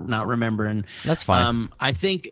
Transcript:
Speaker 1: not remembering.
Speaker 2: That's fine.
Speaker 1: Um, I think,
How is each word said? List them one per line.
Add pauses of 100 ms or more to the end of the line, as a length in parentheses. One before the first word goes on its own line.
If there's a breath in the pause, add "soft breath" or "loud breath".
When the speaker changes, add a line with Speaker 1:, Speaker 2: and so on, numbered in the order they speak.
Speaker 1:
not
remembering. (220 loud breath)
Speaker 2:
That's
fine.
Speaker 1:
Um,
I
think,